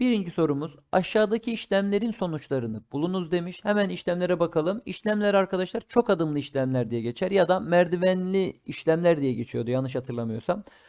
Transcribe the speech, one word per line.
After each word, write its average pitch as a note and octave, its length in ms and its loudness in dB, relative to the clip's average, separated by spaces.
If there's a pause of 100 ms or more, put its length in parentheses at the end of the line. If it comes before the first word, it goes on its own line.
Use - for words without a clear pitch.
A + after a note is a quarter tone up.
Birinci A3 300 0
sorumuz, D#3 460 -2 (160)
"Aşağıdaki G#3+ 600 0
işlemlerin G3+ 580 0
sonuçlarını C3+ 720 -4 (100)
bulunuz." E3+ 380 -2
demiş. F3 340 -4
Hemen G#3 240 2
işlemlere F3 520 0
bakalım. E3+ 460 0
İşlemler G#3 480 0
arkadaşlar F#3 540 0
çok A#3+ 220 2
adımlı D#3+ 280 0
işlemler C3 520 0
diye A#2 100 -2
geçer A#2+ 300 -4
ya F#3 180 4
da F#3 120 2
merdivenli F3+ 1040 2
işlemler D#3+ 540 2
diye C3+ 120 0
geçiyordu A#2 380 -4
yanlış C3 240 -2
hatırlamıyorsam. A#2+ 680 -4 (260)